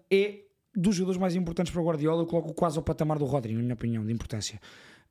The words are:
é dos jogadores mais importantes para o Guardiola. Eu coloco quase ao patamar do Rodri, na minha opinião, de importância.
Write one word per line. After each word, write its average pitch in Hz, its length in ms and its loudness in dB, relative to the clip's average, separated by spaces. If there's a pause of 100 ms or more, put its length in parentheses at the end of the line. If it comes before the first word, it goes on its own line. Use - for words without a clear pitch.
é 202 300 2 (360)
dos 190 200 4
jogadores 180 240 0
mais 185 160 2
importantes 175 360 -2
para 170 100 -2
o 160 40 0
Guardiola. 160 360 2
Eu 165 40 0
coloco 165 280 -2
quase 160 240 0
ao 156 60 -2
patamar 156 360 0
do 147 60 0
Rodri, 123 280 0
na 113 80 0
minha 123 120 0
opinião, 117 320 -2
de 110 60 -2
importância. 107 480 -6 (520)